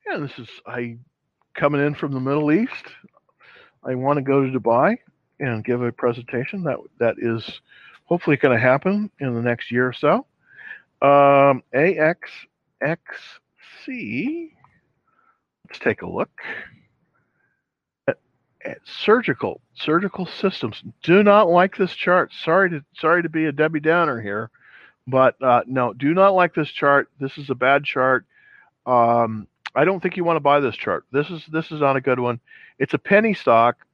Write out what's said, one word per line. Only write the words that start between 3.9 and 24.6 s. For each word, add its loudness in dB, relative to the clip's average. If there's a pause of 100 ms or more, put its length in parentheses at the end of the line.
wanna 0
go 2
to -4
Dubai, 2 (440)
and -4
give -2
a -2
presentation. -6
That, -4 (220)
that 0
is -6 (440)
hopefully 0
gonna 2
happen 0 (100)
in -4
the -4
next -4
year 0
or -6
so. 0 (760)
Um, 6 (100)
A 0
X -2 (520)
X -4 (840)
C, -8 (1120)
let's -20
take -4
a -12
look. -6 (1800)
At, -4 (440)
at -12
surgical, -2 (120)
surgical -4
systems. -6 (180)
Do 4
not 6
like 4
this -2
chart. 0 (120)
Sorry 2
to, -8
sorry 0
to -4
be -2
a -2
Debbie 0
Downer 0
here, -8 (560)